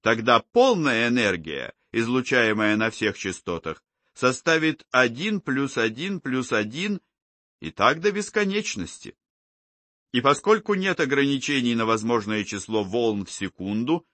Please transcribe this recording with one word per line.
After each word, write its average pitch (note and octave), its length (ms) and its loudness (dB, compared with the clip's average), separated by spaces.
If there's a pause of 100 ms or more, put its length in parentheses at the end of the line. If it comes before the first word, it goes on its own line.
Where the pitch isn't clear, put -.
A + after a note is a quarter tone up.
Тогда A2+ 380 2
полная D3+ 680 2
энергия, F2 640 -2 (180)
излучаемая A2+ 840 2
на A2 140 0
всех G#2+ 280 -4
частотах, E2+ 640 -6 (320)
составит D#3 760 0
один B2+ 500 0
плюс C3+ 360 -4
один C3 440 -2
плюс B2+ 320 -4
один C#3 480 -2 (600)
и D#2+ 100 -8
так C3 300 2
до G3+ 120 0
бесконечности. G3+ 1040 -4 (960)
И B2 80 0
поскольку G3+ 540 4
нет F#3+ 260 0
ограничений C#3 760 0
на A2+ 100 0
возможное A2 600 0
число G#2+ 380 -4
волн G#2 440 -2
в - 40 -18
секунду G#2+ 840 -4